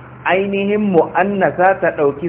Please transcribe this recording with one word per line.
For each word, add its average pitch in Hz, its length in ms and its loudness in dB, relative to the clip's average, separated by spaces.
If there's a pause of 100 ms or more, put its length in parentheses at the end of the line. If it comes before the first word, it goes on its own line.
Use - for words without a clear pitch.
(240)
ainihin 196 680 -2
mu'annasa 185 880 2
ta 165 160 0
ɗauki 147 320 -2